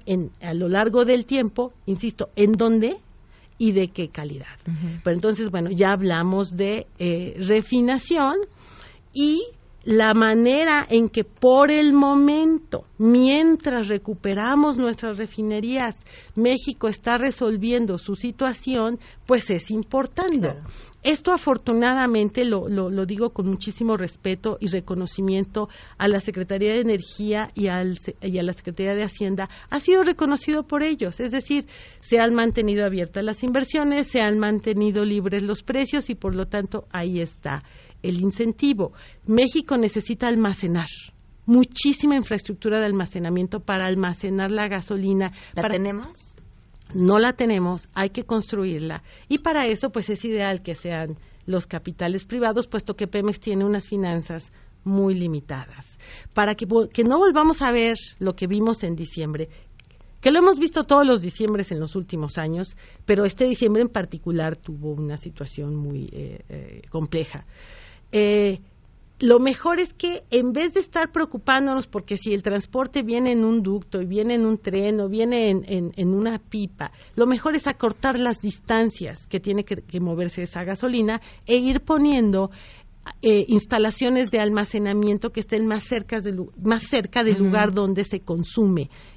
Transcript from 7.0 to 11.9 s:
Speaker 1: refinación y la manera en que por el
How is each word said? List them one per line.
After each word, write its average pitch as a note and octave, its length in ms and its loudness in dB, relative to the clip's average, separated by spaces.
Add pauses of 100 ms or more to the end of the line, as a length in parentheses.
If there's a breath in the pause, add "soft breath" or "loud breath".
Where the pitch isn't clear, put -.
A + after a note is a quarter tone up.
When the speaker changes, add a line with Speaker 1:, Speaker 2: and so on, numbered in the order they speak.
Speaker 1:
refinación B3 960 2 (760 loud breath)
y D4+ 300 0 (420)
la A3 280 4
manera B3 800 4
en A3+ 180 4
que G#3+ 160 -4
por C4 460 6
el D4+ 240 6